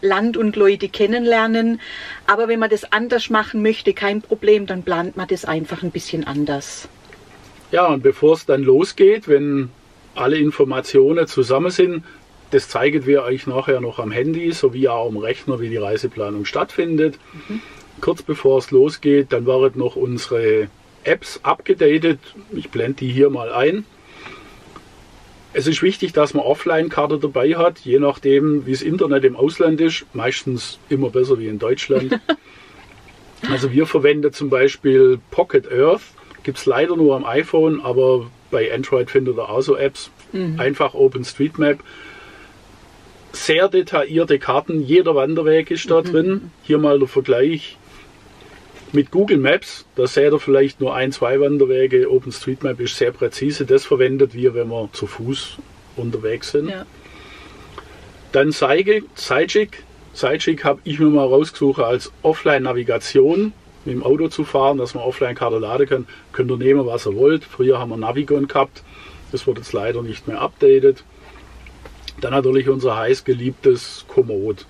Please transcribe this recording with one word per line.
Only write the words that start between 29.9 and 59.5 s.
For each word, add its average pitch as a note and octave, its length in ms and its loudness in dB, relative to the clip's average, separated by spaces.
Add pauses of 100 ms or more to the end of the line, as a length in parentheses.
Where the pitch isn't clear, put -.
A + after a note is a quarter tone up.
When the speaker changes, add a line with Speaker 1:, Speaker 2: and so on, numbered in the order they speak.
Speaker 2:
Meistens B2 640 -6 (100)
immer C3+ 220 0
besser B2+ 280 2
wie A2 100 -6
in G#2+ 100 -6
Deutschland. C3 680 -2
Speaker 1:
<laughs> - 60 -4 (1200)
Speaker 2:
Also C3 220 -2
wir D#3 140 4
verwenden D3 460 2
zum C#3+ 180 -6
Beispiel C3 680 4 (140)
Pocket C3 400 0
Earth. D#3 300 4 (420)
Gibt's C3 200 -8
leider C#3+ 320 2
nur D3 200 4
am C#3 80 -6
iPhone, D#3+ 560 0
aber B2 500 0 (220)
bei A2+ 200 -2
Android B2+ 380 -2
findet B2+ 260 0
ihr A2 120 -6
auch A2+ 140 -2
so C3+ 140 0
Apps. C#3 340 -6 (220)
Speaker 1:
Mhm. E3+ 280 -6
Speaker 2:
Einfach C#3 340 -2
OpenStreetMap. C#3 880 0 (1500)
Sehr E3 360 0
detaillierte D#3+ 720 0
Karten, D#3 440 -2
jeder D#3+ 320 2
Wanderweg D#3 560 0
ist E3 200 -4
da E3 120 4
Speaker 1:
Mhm. - 20 -2
Speaker 2:
drin. F3 460 -2 (120)
Hier D3+ 160 0
mal D3 200 2
der C3 100 0
Vergleich C3+ 720 -2 (1120)
mit D3 180 2
Google G3 280 2
Maps. C#3+ 480 -2 (100)
Da B2+ 100 0
seht C#3+ 260 2
ihr D3+ 60 2
vielleicht C#3 420 2
nur B2+ 140 -4
ein, C3 180 -4
zwei C3 280 -2
Wanderwege. C3 720 2
OpenStreetMap C3 680 -4
ist A#2+ 180 -6
sehr A#2+ 140 0
präzise. C#3 540 -4
Das C3 220 2
verwendet C3 480 2
wir, B2 200 0
wenn A#2 140 -4
wir A2+ 240 -6
zu - 140 -10
Fuß - 500 -10 (400)
unterwegs A2+ 560 -6
sind. D3 160 0
Speaker 1:
Ja. G3 160 -10 (1500)
Speaker 2:
Dann C#3+ 200 2
Sidekick. F#3+ 520 2 (100)
Sidekick, F#3+ 680 -2 (320)